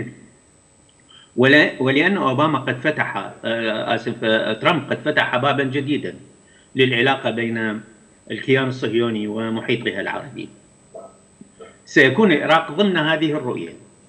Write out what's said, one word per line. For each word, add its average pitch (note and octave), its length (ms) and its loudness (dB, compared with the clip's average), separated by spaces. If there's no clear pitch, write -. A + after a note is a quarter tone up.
ولا-، D3 400 6
ولأن D3+ 360 2
أوباما C3+ 420 2
قد B2+ 200 -4
فتح، B2+ 380 -2
آه، A2+ 500 -2
آسف، A2+ 280 -4
آه، A2 300 2
ترامب D3+ 360 0
قد A#2 160 -2
فتح B2+ 320 0
بابا C#3 260 0
جديدا B2+ 520 -4
للعلاقة B2+ 560 2
بين A2+ 500 -4
الكيان C3 360 0
الصهيوني A#2 600 -2
ومحيطها A2 760 -4
العربي، F#2 480 -10
سيكون D#3+ 460 4
العراق D3 400 2
ضمن F#3 260 0
هذه D#3 340 0
الرؤية. G#2 420 -6